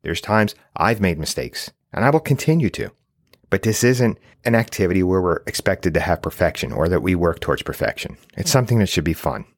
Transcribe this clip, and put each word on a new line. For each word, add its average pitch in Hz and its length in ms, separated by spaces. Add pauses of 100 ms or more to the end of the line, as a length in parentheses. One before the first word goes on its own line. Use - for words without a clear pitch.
there's - 180
times 107 340 (220)
I've 107 240
made 90 180
mistakes, - 540 (200)
and - 120
I 127 60
will 151 100
continue 143 500
to. - 200 (580)
But 98 140
this 110 200
isn't 120 360 (260)
an 120 100
activity 95 480
where 92 200
we're 85 240
expected - 480
to - 60
have 87 200
perfection - 520
or 78 180
that 90 120
we 92 120
work 85 260
towards 67 220
perfection. - 560 (180)
It's - 140
something 120 280
that 101 120
should 82 140
be 82 100
fun. 58 320 (120)